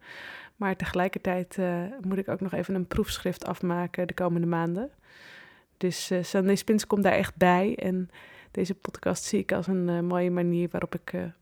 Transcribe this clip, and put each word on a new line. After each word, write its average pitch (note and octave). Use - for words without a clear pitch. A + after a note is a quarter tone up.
Maar F#3+
tegelijkertijd, F#3
eh, F3
moet F#3
ik G3
ook F#3
nog F#3+
even -
een F3+
proefschrift -
afmaken F3
de F3
komende E3+
maanden. E3+
Dus, -
eh, F3+
Sunday G3
Spins G#3+
komt G3+
daar F#3+
echt -
bij. F#3
En F#3
deze F#3+
podcast -
zie -
ik G3
als F3+
een, F#3
eh, E3+
mooie F3
manier F3
waarop F3
ik, -
eh, F3+